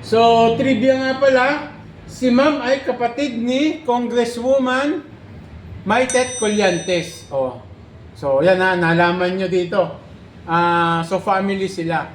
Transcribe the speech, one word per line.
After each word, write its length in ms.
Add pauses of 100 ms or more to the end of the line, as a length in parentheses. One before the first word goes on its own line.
So, 560
trivia 400
nga 140 (100)
pala, 220 (580)
si 240
Ma'am 320
ay 240
kapatid 560
ni 480
Congresswoman 1200 (800)
Maitet 480
Collantes. 960
Oh. 320 (480)
So, 320
yan 160
ha, 160
nalaman 640
nyo 80
dito. 560 (400)
Ah, 640
so, 160
family 480
sila. 440